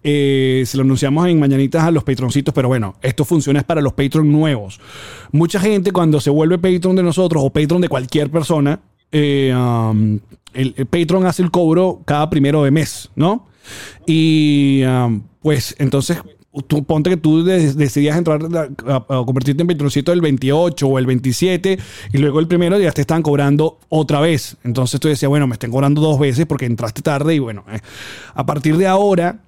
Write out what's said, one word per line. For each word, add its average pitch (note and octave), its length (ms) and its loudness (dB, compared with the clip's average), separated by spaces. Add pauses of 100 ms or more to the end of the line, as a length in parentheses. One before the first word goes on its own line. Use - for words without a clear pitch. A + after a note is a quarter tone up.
Eh, C3+ 640 2
se B2+ 120 -6
lo C3+ 60 2
anunciamos C#3 440 2
en E3+ 120 2
Mañanitas C#3 440 2
a E3 80 2
los D#3+ 140 0
patroncitos, C3+ 480 -2
pero B2+ 160 0
bueno, A2+ 320 -2
esto C3 240 -2
funciona C#3+ 340 0
es C#3 60 -4
para D#3 160 0
los C3+ 100 0
Patreon D3 400 0
nuevos. C#3+ 480 -2 (540)
Mucha E3 260 2
gente G3 320 2
cuando D#3+ 300 2
se - 80 -2
vuelve D#3 280 2
Patreon F3+ 380 0
de F#3 80 2
nosotros E3 420 0
o C3+ 40 0
Patreon D3+ 320 0
de F3 80 0
cualquier C#3 420 -2
persona, D3+ 480 0 (320)
eh, C#3 420 2
um, A2+ 640 0 (360)
el, C3 240 -4
el C3+ 80 -4
Patreon F3 400 0
hace F3+ 180 -2
el E3+ 80 0
cobro F3 540 2
cada D3+ 240 -2
primero D3 340 2
de C#3 80 2
mes, - 440 -2
¿no? G3 320 0 (600)
Y, D3+ 760 4
um, B2 380 0 (200)
pues, D3+ 380 -2
entonces, C#3 400 0 (480)
tú D3 160 0
ponte D#3 260 0
que F#3 80 2
tú D#3 260 2
de-, E3+ 300 2
decidías D3 440 0
entrar D#3+ 240 0 (140)
a, C#3 380 -4
a, - 40 2
a B2+ 280 -4
convertirte C3 360 -2
en E3+ 60 0
patroncito C#3+ 460 0
el F3 80 2
veintiocho C#3+ 680 0
o C3+ 100 2
el C3 80 0
veintisiete E3+ 720 0 (360)
y C#3 60 0
luego C#3+ 200 2
el E3 80 0
primero F3 320 2
ya F3 120 2
te D3 100 -2
están E3 200 0
cobrando C#3+ 580 0 (100)
otra D#3 320 0
vez. D#3+ 420 -2
Entonces B2 360 -2
tú D#3 80 0
decías, C#3+ 220 0
"Bueno, D3 180 2
me B2 60 -2
están A#2 180 -8
cobrando C#3+ 300 2
dos D3+ 180 2
veces C#3+ 260 0
porque C#3+ 200 -4
entraste A#2 360 -4
tarde", D3 340 0
y D3+ 40 0
bueno, A2 320 -8
eh, G#2+ 80 -8 (540)
a C#3 120 -6
partir D3 320 0
de F#3+ 100 2
ahora F#3+ 600 0